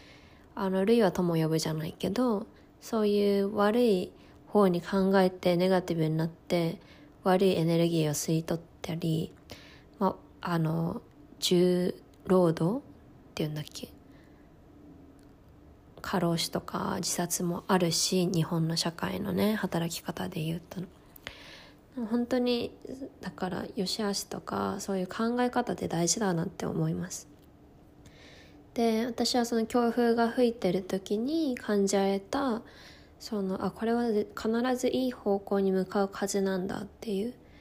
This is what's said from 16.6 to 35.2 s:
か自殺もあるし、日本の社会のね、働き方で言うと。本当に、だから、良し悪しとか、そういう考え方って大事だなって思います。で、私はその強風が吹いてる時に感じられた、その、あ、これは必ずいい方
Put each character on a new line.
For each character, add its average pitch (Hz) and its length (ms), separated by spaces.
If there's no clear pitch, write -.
か 190 340
自 185 140
殺 175 320
も 170 260
あ 196 80
る 170 160
し、 185 340
日 165 160
本 165 260
の 165 80
社 170 140
会 185 300
の - 120
ね、 202 220
働 170 400
き - 60
方 - 280
で 165 140
言 165 140
う 165 120
と。 - 120
本 240 140
当 247 140
に、 247 340
だ 185 100
か 185 200
ら、 185 160
良 196 80
し 202 180
悪 202 120
し - 100
と - 160
か、 196 380
そ 196 160
う 190 40
い 180 40
う 180 40
考 226 360
え 247 80
方 240 240
っ - 20
て 175 120
大 170 200
事 226 120
だ 190 120
な 165 120
っ - 20
て - 180
思 165 240
い 165 60
ま 175 160
す。 - 180
で、 226 300
私 240 300
は 240 100
そ 233 120
の 226 100
強 240 240
風 233 240
が 233 160
吹 247 180
い 226 40
て 185 200
る 185 100
時 196 360
に 277 400
感 202 280
じ 196 100
ら 196 100
れ 196 140
た、 254 420
そ 202 240
の、 190 240
あ、 180 40
こ - 140
れ 226 80
は 240 140
必 208 200
ず 247 120
い 254 200
い 240 40
方 202 280